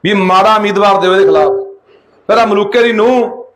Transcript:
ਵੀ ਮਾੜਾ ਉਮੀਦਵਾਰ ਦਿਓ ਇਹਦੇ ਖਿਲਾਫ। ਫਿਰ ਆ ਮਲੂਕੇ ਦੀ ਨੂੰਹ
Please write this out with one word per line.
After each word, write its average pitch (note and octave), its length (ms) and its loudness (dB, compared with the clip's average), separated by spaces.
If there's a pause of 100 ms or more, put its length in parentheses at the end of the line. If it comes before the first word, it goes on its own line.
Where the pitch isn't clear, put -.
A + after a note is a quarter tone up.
ਵੀ F#3+ 100 -2
ਮਾੜਾ F#3+ 420 2
ਉਮੀਦਵਾਰ G3+ 440 0
ਦਿਓ F#3 120 0
ਇਹਦੇ G3 120 2
ਖਿਲਾਫ। D3+ 280 2 (760)
ਫਿਰ A3 100 2
ਆ A#3 80 2
ਮਲੂਕੇ G#3+ 360 0
ਦੀ A#3+ 100 0
ਨੂੰਹ A#3 520 -2 (120)